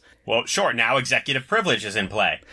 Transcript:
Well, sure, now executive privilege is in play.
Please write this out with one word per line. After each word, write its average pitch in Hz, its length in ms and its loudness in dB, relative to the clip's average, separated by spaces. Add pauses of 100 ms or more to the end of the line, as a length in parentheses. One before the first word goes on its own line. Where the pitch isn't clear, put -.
(260)
Well, 117 200 0
sure, 185 280 0
now 117 240 2
executive 131 500 -2
privilege 175 360 0
is 101 140 -6
in 95 100 -2
play. 92 320 0 (140)